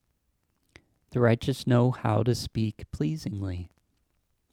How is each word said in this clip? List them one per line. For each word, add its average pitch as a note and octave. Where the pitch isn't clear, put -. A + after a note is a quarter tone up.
The B2+
righteous A#2+
know B2
how A2
to A#2+
speak -
pleasingly. G2